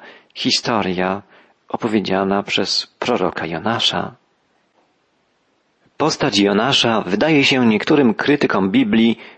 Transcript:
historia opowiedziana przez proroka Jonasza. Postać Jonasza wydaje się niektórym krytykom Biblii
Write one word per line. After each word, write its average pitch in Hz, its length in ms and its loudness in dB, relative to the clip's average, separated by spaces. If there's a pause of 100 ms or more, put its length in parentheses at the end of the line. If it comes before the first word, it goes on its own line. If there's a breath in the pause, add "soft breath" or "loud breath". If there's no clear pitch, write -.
(340 loud breath)
historia 98 880 -2 (460 soft breath)
opowiedziana 98 760 -2
przez - 440 -4
proroka 92 600 -4
Jonasza. 92 680 -4 (1800)
Postać 151 420 0
Jonasza 110 640 2
wydaje 131 440 2
się 127 220 2
niektórym 117 480 2
krytykom 98 560 0
Biblii 113 480 2 (180 loud breath)